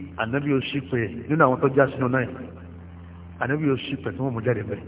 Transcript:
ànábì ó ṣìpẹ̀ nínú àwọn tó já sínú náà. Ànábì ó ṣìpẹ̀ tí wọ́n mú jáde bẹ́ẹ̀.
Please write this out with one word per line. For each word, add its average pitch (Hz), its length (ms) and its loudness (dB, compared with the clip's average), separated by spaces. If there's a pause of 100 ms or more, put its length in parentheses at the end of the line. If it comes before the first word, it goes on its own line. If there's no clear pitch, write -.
(160)
ànábì 131 380 0
ó 131 60 4
ṣìpẹ̀ 123 680 -2
nínú 156 160 6
àwọn 127 160 6
tó 139 160 6
já 139 100 8
sínú 131 220 -2
náà. 127 180 2 (1120)
Ànábì 143 300 2
ó 135 60 4
ṣìpẹ̀ 120 360 -6
tí 92 60 -10
wọ́n 131 140 -2
mú 113 80 -2
jáde 110 220 0
bẹ́ẹ̀. 104 260 -6